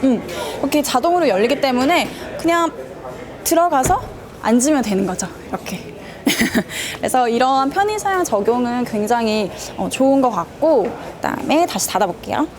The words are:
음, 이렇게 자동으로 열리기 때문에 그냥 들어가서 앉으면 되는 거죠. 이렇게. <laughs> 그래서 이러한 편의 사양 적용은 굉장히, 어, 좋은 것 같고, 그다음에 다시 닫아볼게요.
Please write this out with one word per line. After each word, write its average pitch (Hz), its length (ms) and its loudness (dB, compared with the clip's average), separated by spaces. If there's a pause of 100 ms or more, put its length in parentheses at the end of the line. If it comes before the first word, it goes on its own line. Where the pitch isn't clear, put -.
음, 240 240 2 (320)
이렇게 294 220 0
자동으로 330 460 2
열리기 240 340 2
때문에 262 480 2 (300)
그냥 339 320 2 (720)
들어가서 339 580 2 (400)
앉으면 247 400 4
되는 196 240 0
거죠. 185 220 -4 (220)
이렇게. - 440 -10 (320)
<laughs> - 720 -2
그래서 247 320 2
이러한 269 400 2
편의 403 300 0
사양 381 240 0
적용은 240 640 0
굉장히, 220 680 0 (260)
어, 185 100 -2
좋은 269 320 4
것 254 120 4
같고, 226 580 2 (280)
그다음에 - 500 0
다시 190 220 -4
닫아볼게요. 196 580 -2 (120)